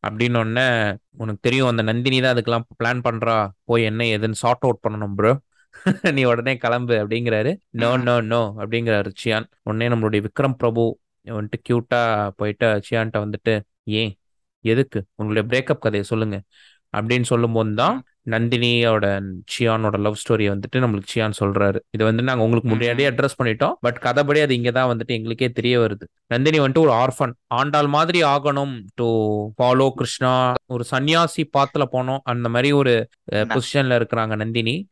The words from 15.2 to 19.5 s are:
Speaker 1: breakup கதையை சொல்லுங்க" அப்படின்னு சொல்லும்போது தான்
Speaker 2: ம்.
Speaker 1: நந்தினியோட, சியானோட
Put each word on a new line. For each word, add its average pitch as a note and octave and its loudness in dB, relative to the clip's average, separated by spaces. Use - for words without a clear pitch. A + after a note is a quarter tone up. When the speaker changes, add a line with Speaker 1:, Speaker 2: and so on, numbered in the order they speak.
Speaker 1:
breakup C3 0
கதையை G#2 -2
சொல்லுங்க" A2 -4
அப்படின்னு A#2 0
சொல்லும்போது A#2 0
தான் D3+ 0
Speaker 2:
ம். C4 -10
Speaker 1:
நந்தினியோட, A#2 2
சியானோட A2 0